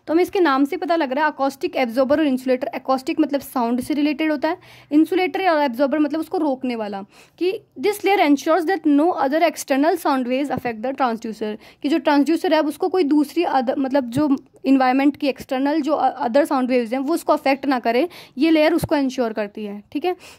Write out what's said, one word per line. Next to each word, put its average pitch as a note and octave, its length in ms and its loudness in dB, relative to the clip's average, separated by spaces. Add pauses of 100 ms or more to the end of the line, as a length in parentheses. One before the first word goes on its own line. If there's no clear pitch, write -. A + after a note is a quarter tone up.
तो D4 60 -4
हमें E4+ 100 4
इसके F4+ 180 0
नाम C#4+ 240 4
से F4+ 120 -2
पता E4+ 200 -2
लग C#4+ 160 -2
रहा D4+ 140 0
है D4 60 0
acoustic C#4 440 -4
absorber B3+ 360 2
और D4+ 120 4
insulator, B3+ 500 0
acoustic C4 460 -2
मतलब C#4+ 200 0
साउंड A#3+ 400 -2
से D4+ 140 -4
रिलेटेड D4+ 360 0
होता D4+ 180 -2
है, F4+ 100 -4 (340)
insulator F#4 560 2
और D4 200 4
absorber C4 300 0
मतलब D4+ 220 0
उसको E4+ 180 -4
रोकने C4 380 -2
वाला, G3+ 260 -8 (360)
कि F#4+ 220 -2 (200)
this G4+ 200 -2
layer G4 200 2 (100)
ensures D#4 360 2
that D#4+ 200 0 (140)
no D#4 120 2
other C#4 280 0
external D#4+ 680 0
sound C4 220 0
waves C4 220 -2
affect A#3+ 320 -6
the C4 120 -4
transducer, A3 640 -4 (260)
कि D4 60 -2
जो D#4 100 2
ट्रांसड्यूसर D4+ 540 2
है D#4 60 4
अब D4+ 80 2
उसको E4+ 220 -2
कोई F#4 160 2
दूसरी D4 400 0
other, C4+ 340 0
मतलब C4 320 0
जो C#4 260 2 (280)
इन्वायरमेंट C4+ 520 4
की D4 100 -4
एक्सटर्नल C#4 540 -2
जो D4 120 -2
अ-, C4 360 -4
other C#4+ 200 2
sound B3+ 220 0
waves A#3+ 220 0
हैं C4 80 -2
वो C#4 140 -2
उसको E4 180 0
अफेक्ट C#4 340 0
ना C4+ 120 0
करे, A#3+ 300 0 (300)
ये D#4+ 120 2
लेयर D#4 240 4
उसको D#4 220 0
इंश्योर B3+ 360 -2
करती G#3+ 320 -8
है। G3+ 180 -12 (100)
ठीक D4 120 -6
है, F4+ 120 -2 (220)